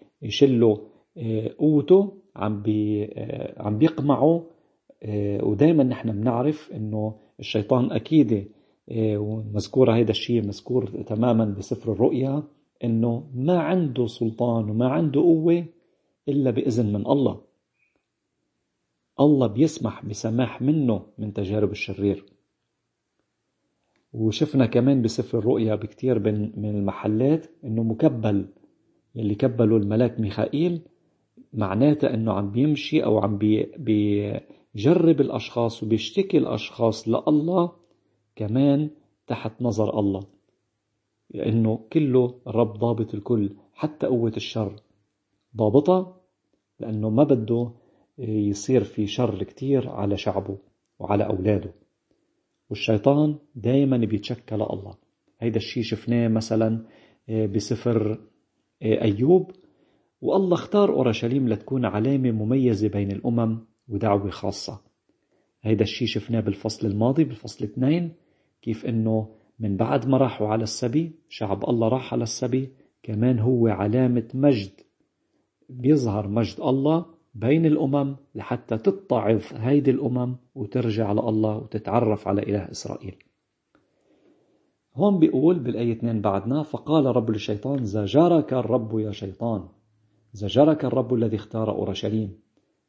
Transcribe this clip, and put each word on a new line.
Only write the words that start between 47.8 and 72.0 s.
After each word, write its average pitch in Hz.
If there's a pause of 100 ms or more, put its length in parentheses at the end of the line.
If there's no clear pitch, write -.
يصير 107
في 104
شر 101
كتير 131
على 101
شعبه 95 (420)
وعلى 101
أولاده. 98 (960)
والشيطان 139 (200)
دايمًا 131
بيتشكى 107
لله. 104 (460)
هيدا 113
الشيء 110
شفناه 117
مثلًا، 113 (440)
آه، 110
بسفر، 110 (720)
آه، 110
أيوب، 131 (680)
والله 190
اختار 202
أورشليم 123
لتكون 120
علامة 120
مميزة 110
بين 101
الأمم 113 (300)
ودعوة 101
خاصة. - (800)
هيدا 110
الشيء 117
شفناه 113
بالفصل 110
الماضي، 117
بالفصل 117
اثنين، 160 (480)
كيف 113
إنه 110 (300)
من 101
بعد 120
ما 135
راحوا 117
على 110
السبي، 127 (180)
شعب 101
الله 113
راح 127